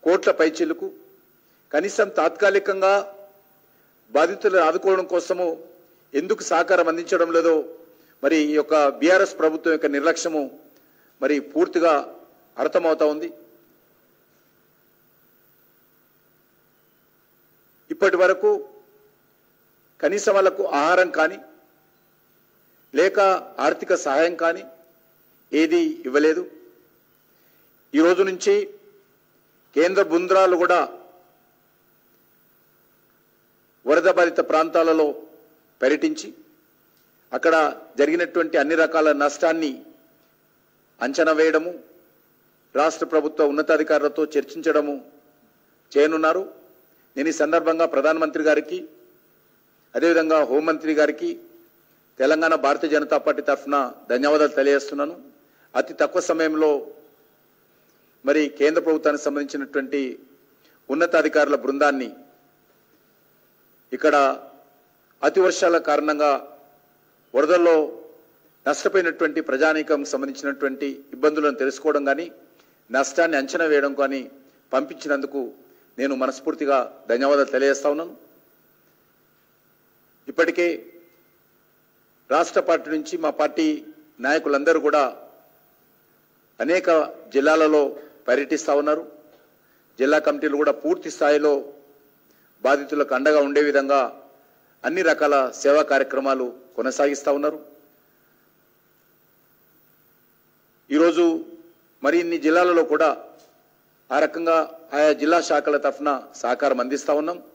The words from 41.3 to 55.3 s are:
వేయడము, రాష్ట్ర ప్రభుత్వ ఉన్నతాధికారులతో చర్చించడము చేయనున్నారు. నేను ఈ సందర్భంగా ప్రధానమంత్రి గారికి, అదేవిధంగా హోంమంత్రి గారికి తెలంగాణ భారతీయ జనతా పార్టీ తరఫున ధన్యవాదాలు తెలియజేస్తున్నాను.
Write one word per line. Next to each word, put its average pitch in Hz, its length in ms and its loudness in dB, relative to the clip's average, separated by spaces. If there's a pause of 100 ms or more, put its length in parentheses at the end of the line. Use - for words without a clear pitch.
వేయడము, 160 340 2 (1040)
రాష్ట్ర 156 380 -2
ప్రభుత్వ 156 400 0
ఉన్నతాధికారులతో 151 720 0 (100)
చర్చించడము 147 600 -2 (1000)
చేయనున్నారు. 160 520 2 (720)
నేను 143 180 -2
ఈ - 80 -8
సందర్భంగా 160 540 2
ప్రధానమంత్రి 156 520 0
గారికి, 156 320 0 (1120)
అదేవిధంగా 160 460 2 (120)
హోంమంత్రి 156 480 -2
గారికి 165 320 -2 (880)
తెలంగాణ 156 340 2 (140)
భారతీయ 147 260 -2
జనతా 147 320 0
పార్టీ 147 240 -2
తరఫున 139 260 -2 (380)
ధన్యవాదాలు 147 460 2
తెలియజేస్తున్నాను. 143 560 0 (580)